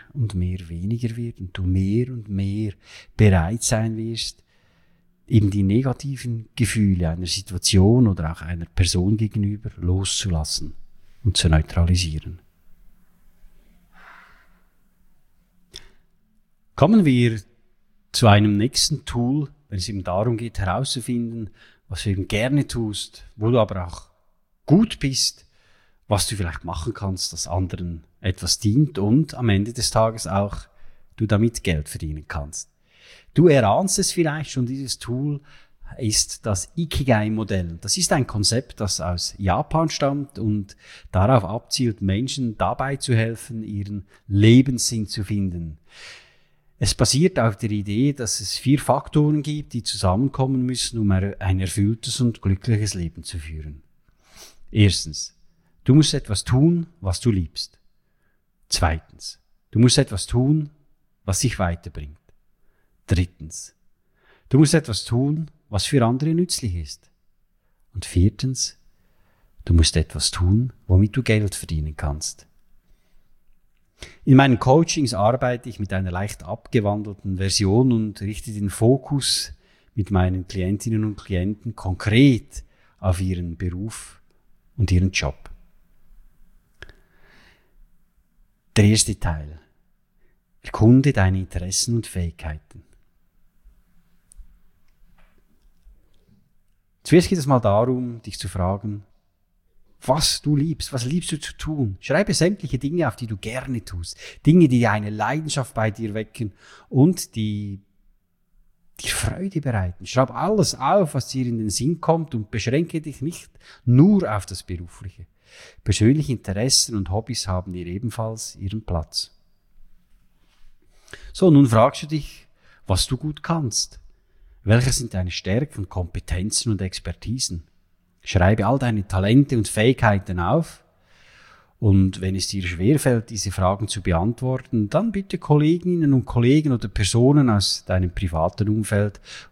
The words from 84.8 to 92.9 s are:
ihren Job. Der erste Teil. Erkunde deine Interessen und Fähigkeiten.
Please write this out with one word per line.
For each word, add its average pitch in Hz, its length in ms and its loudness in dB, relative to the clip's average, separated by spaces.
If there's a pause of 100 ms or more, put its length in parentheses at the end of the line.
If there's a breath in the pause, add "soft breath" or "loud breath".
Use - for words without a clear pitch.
ihren 92 200 4
Job. - 400 -6 (3250 soft breath)
Der 104 80 6
erste 104 340 2
Teil. 76 420 -6 (1000)
Erkunde 131 500 4
deine 95 260 2
Interessen 92 560 -6
und 113 120 -4
Fähigkeiten. 82 760 -10 (4000)